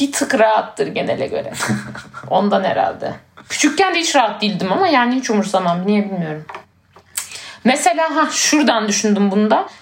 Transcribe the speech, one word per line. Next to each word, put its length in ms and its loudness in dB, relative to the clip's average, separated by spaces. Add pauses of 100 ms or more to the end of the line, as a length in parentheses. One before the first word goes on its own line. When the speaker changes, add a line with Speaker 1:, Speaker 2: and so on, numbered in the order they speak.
Speaker 1:
bir 120 0
tık 280 -2
rahattır 460 2
genele 400 -4
göre. 260 -6 (380)
Speaker 2:
<laughs> 400 -16
Speaker 1:
Ondan 340 2
herhalde. 500 -2 (340)
Küçükken 460 2
de 40 0
hiç 180 -2
rahat 260 2
değildim 300 -2
ama 160 2
yani 260 2
hiç 160 -2
umursamam. 560 0
Niye 180 2
bilmiyorum. 400 -6 (1200)
Mesela, 520 2
ha, 140 2
şuradan 580 2
düşündüm 420 2
bunda. 380 2 (140)